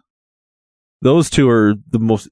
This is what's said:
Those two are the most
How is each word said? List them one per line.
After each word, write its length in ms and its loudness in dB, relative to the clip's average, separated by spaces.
Those 280 0
two 200 0
are 260 2
the 100 -4
most 320 -2